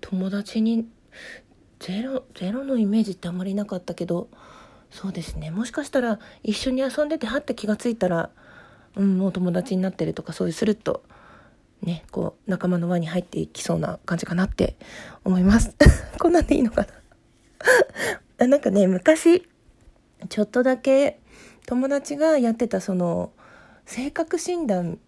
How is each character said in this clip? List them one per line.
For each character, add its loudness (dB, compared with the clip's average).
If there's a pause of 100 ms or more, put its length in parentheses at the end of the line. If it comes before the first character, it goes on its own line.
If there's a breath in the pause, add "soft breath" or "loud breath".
友 -4
達 -4
に、 0 (920 loud breath)
ゼ -8
ロ、 -6
ゼ -6
ロ -6
の 0
イ 4
メ 2
ー 2
ジ -4
っ -6
て -12
あ -6
ま -6
り -4
な -2
か -8
っ -6
た -12
け -6
ど、 -2 (640 loud breath)
そ -10
う -8
で -8
す -10
ね。 -8
も -4
し -12
か -6
し -16
た 0
ら、 -2 (220 loud breath)
一 -4
緒 -4
に -2
遊 -2
ん -8
で -4
て、 -6
は -4
っ -2
て -6
気 -8
が 0
つ -4
い -2
た 0
ら、 -2 (640 loud breath)
う 0
ん、 4
も 0
う 0
友 0
達 -2
に 0
な -2
っ -14
て -4
る -4
と -12
か、 -12
そ -2
う 0
い 0
う -4
ス -2
ル 2
ッ 0
と、 -6 (800 loud breath)
ね、 -6
こ -6 (100)
う、 -12
仲 -2
間 2
の -2
輪 0
に -2
入 -4
っ -10
て -8
い -4
き -16
そ -2
う -2
な -6
感 -2
じ -6
か -8
な 2
っ -6
て -2 (460 loud breath)
思 2
い 4
ま 8
す。 0 (220)
<laughs> -14
こ 4
ん 4
な 6
ん 0
で 4
い 2
い 2
の 0
か 0
な？ -2 (1500 loud breath)
<laughs> 6
あ、 2
な 6
ん 0
か 0
ね、 6
昔、 4 (800)
ち -6
ょ 2
っ 0
と 0
だ 4
け 2 (440 loud breath)
友 -2
達 -4
が 4
や 2
っ 0
て -2
た、 -2
そ -6
の、 -2 (540 loud breath)
性 -8
格 -4
診 -4
断 -2